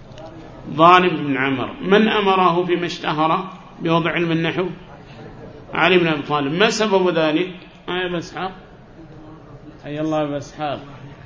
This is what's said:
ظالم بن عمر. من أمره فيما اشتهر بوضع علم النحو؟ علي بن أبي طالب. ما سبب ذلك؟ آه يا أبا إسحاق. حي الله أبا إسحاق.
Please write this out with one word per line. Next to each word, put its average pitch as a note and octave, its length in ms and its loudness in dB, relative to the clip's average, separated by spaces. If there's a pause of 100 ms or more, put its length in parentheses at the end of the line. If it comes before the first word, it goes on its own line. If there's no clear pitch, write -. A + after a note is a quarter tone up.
(720)
ظالم E3 560 6
بن C3+ 100 0
عمر. B2+ 360 -2 (100)
من G#3+ 260 4
أمره F#3 560 2
فيما F3 220 0
اشتهر E3 680 -2 (300)
بوضع E3 280 2
علم E3 220 0
النحو؟ E3 340 0 (1080)
علي F3+ 240 4
بن E3+ 80 4
أبي D3+ 160 -2
طالب. C#3+ 300 -2
ما G#3 180 2
سبب G3 380 2
ذلك؟ E3 420 2 (380)
آه F3 40 -6
يا F3+ 140 -2
أبا F3 120 -4
إسحاق. E3+ 340 -8 (1300)
حي D3 160 -8
الله D#3 220 0
أبا C#3+ 140 -2
إسحاق. C#3 440 -6 (460)